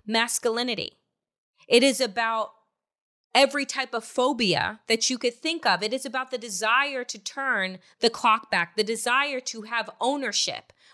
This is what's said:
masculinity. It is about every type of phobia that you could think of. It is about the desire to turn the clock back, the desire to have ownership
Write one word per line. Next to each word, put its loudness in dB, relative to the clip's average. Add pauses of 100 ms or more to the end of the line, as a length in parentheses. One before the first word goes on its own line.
masculinity. -2 (680)
It 8
is 4
about -2 (800)
every 4
type -6
of -2
phobia 0
that 2
you 0
could 0
think -6
of. 2
It -2
is -4
about -6
the -6
desire -2
to -12
turn -4 (220)
the 2
clock 0
back, -2
the -2
desire -2
to -10
have -6 (120)
ownership -2 (220)